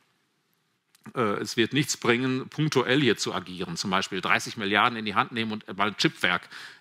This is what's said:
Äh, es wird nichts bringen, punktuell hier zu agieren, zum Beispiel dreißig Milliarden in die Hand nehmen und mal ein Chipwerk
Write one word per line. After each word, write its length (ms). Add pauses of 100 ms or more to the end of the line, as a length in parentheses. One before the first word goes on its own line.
(1160)
Äh, 240
es 180
wird 160
nichts 240
bringen, 520
punktuell 520
hier 160
zu 160
agieren, 440
zum 120
Beispiel 320
dreißig 360
Milliarden 400
in 80
die 100
Hand 160
nehmen 200
und 260
mal 100
ein 100
Chipwerk 500 (340)